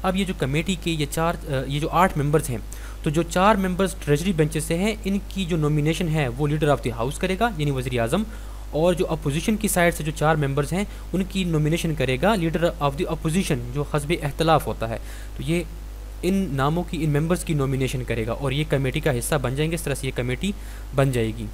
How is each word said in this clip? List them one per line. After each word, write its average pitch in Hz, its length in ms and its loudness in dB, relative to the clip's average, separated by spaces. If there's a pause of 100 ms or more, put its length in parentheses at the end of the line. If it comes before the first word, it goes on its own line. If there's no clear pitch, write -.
अब 190 120 2
ये 190 100 2
जो 185 80 -4
कमेटी 165 420 0
के 170 160 -4
ये 151 140 0
चार, 165 300 0
अ, 135 320 -4
ये 139 120 -2
जो 156 80 -2
आठ 175 300 4
members 147 320 2
हैं 110 120 -4 (420)
तो 156 80 2
जो 165 120 2
चार 185 340 4
members 185 460 0
treasury 151 300 2
benches 156 320 2
से 165 100 0
हैं 208 280 0
इनकी 196 420 -2
जो 170 120 0
nomination 151 500 2
है 151 200 2
वो 135 220 0
leader 151 260 2
of 127 80 -6
the 117 140 -2
house 123 200 -2
करेगा 190 300 0 (120)
यानी 147 120 0
वज़ीर 127 280 -2
आज़म, 156 260 2 (500)
और 170 200 4
जो 170 100 0
opposition 156 500 0
की 202 140 0
side 175 240 4
से 156 100 -4
जो 156 80 -2
चार 156 240 2
members 143 380 0
हैं 202 140 0 (260)
उनकी 190 320 0
nomination 160 500 2
करेगा 131 400 2
leader 165 360 2 (100)
of 143 160 2
the 165 80 0
opposition 160 500 0
जो 123 380 -4
हस्ब 147 180 0
इख्तलाफ 156 560 2
होता 113 200 -4
है। 113 100 -4 (400)
तो 135 60 -8
ये 165 220 0 (600)
इन 190 300 2
नामों 151 280 2
की, 170 140 -6
इन 151 120 0
members 165 340 2
की 165 100 -2
nomination 135 500 0
करेगा 117 300 -2
और 131 200 -2
ये 147 100 0
कमेटी 139 380 0
का 156 100 2
हिस्सा 123 260 0
बन 127 180 0
जाएंगे। 156 200 0
इस 160 80 -4
तरह 139 120 -2
से 135 120 -6
ये 127 40 -2
कमेटी 127 420 -2 (420)
बन 139 160 4
जाएगी। 113 420 0